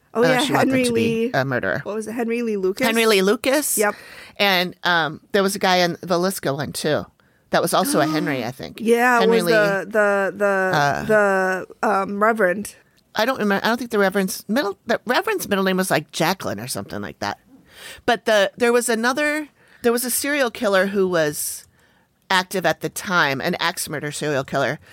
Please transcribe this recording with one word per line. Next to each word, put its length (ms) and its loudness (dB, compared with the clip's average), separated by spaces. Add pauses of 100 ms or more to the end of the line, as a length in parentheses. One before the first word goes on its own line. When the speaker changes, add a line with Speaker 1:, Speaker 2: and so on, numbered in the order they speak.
(140)
Speaker 1:
Oh, 100 0
Speaker 2:
Unless 200 2
Speaker 1:
yeah, 60 0
Speaker 2:
you 60 0
want 140 2
them 80 0
Speaker 1:
Henry 100 2
Speaker 2:
to 60 -2
be 340 0
Speaker 1:
Lee. 60 -10
Speaker 2:
a 100 0
murderer. 400 -2
Speaker 1:
What 120 -8
was 120 -8
it? 60 -10
Henry 300 -4
Lee 140 -2
Lucas? 300 -2
Speaker 2:
Henry 200 2
Lee 140 6
Lucas. 560 0
Speaker 1:
Yep. 180 0 (420)
Speaker 2:
And, 460 2
um, 360 0 (140)
there 100 4
was 120 0
a 40 -8
guy 180 4
in 200 2
Villisca 580 -2
one, 160 -6
too. 340 -2 (440)
That 120 2
was 120 -2
also 260 2
a 80 2
Henry, 380 -2
Speaker 1:
<gasps> 0 -
Speaker 2:
I 60 -6
think. 280 -14
Speaker 1:
Yeah, 380 4
it 40 2
Speaker 2:
Henry 160 4
Speaker 1:
was 80 0
Speaker 2:
Lee. 80 2
Speaker 1:
the, 360 2
the, 480 2
the, 80 0
Speaker 2:
Uh, 600 0
Speaker 1:
the, 600 2 (200)
um, 360 -2
Reverend. 520 0 (400)
Speaker 2:
I 100 0
don't 140 0
remember. 260 2
I 40 0
don't 80 0
think 140 -10
the 80 0
Reverend's 480 0
middle, 380 -2
the 200 -2
Reverend's 440 -2
middle 160 0
name 120 2
was, 140 0
like, 200 -2
Jacqueline 480 -2
or 80 -10
something 340 -8
like 180 -12
that. 200 -6 (680)
But 200 0
the, 300 2
there 160 2
was 160 2
another, 600 -2 (320)
there 100 2
was 140 -2
a 60 -6
serial 400 -2
killer 360 2
who 200 0
was 580 -2 (640)
active 360 0
at 160 0
the 80 -4
time, 520 0
an 180 -2
axe 300 -4
murder 220 -6
serial 320 -2
killer 360 -2 (140)